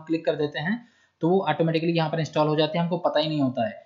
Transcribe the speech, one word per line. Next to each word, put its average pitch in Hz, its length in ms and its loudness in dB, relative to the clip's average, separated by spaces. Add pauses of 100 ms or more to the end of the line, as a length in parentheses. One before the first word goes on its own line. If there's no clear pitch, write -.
click 165 180 -2
कर 156 120 0
देते 151 220 -4
हैं 185 180 -2 (460)
तो 160 60 2
वो 185 180 4
automatically 165 460 0
यहाँ 160 180 2
पर 160 100 -2
install 151 280 0
हो 151 80 2
जाते 156 220 0
हैं, 170 60 0
हमको 170 160 -2
पता 151 200 2
ही 156 80 -2
नहीं 151 120 -2
होता 123 260 0
है। 104 60 -6 (140)